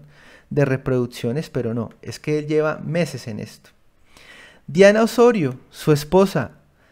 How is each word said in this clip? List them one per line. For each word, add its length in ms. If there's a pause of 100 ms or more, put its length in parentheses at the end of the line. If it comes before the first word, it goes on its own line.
(480)
de 160
reproducciones, 880
pero 240
no, 160 (100)
es 180
que 200
él 80
lleva 320
meses 500
en 120
esto. 300 (960)
Diana 360
Osorio, 560 (120)
su 220
esposa, 600 (400)